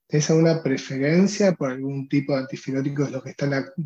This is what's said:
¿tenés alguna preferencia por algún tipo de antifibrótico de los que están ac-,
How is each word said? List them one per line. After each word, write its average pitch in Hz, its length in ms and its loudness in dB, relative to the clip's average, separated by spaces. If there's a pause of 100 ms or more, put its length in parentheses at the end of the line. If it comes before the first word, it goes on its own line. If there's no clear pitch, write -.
¿tenés 151 240 0
alguna 160 320 4
preferencia 160 920 2
por 139 180 -2
algún 135 360 -6
tipo 143 260 0
de 135 40 0
antifibrótico 139 680 -4
de 123 40 -8
los 131 140 -8
que 131 60 -12
están 143 200 -2
ac-, 135 220 -2 (140)